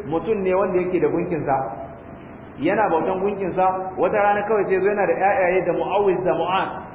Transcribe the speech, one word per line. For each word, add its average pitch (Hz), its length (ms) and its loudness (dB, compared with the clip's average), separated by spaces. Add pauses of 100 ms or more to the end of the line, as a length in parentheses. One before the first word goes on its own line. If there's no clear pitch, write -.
mutum 196 320 0
ne 185 160 2
wanda 180 240 2
yake 180 180 0
da 151 80 2
gunkinsa, 151 460 0 (1040)
yana 190 320 2
bautan 170 320 0
gunkinsa. 190 720 0
Wata 190 240 0
rana 208 240 2
kawai 202 240 2
sai 185 160 2
zo 196 80 2
yana 202 160 0
da 170 80 2
ƴaƴaye 185 460 2 (100)
da 165 40 2
Mu'awiz 175 520 2
da 165 80 4
Mu'an, 170 340 0 (280)